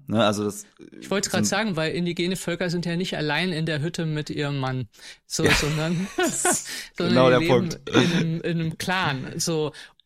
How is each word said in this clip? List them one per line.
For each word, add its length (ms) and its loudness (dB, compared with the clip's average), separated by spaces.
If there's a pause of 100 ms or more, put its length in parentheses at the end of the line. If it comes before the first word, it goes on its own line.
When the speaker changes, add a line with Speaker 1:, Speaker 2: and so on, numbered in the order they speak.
Speaker 1:
ne? 160 4
Also 220 4
das, 200 -6 (360)
Speaker 2:
Ich 100 -10
wollte 180 0
grad 140 0
Speaker 1:
sind 60 0
Speaker 2:
sagen, 260 0
weil 180 0
indigene 440 -2
Völker 320 -4
sind 160 -2
ja 100 -2
nicht 220 -4
allein 340 0
in 140 -2
der 160 -2
Hütte 240 -4
mit 240 -2
ihrem 300 -4
Mann, 280 -4 (380)
so, 180 -2
Speaker 1:
Ja. 80 4
Speaker 2:
sondern, 640 0
<laughs> 40 -4
Speaker 1:
<laughs> 800 -2
Speaker 2:
sondern 180 2
Speaker 1:
Genau 100 8
Speaker 2:
die 60 8
Speaker 1:
der 80 6
Speaker 2:
leben 300 4
Speaker 1:
Punkt. 200 -10
Speaker 2:
in 240 4
einem, 280 0
in 200 -2
einem 160 -4
Clan, 580 -2
so. 380 -2 (320)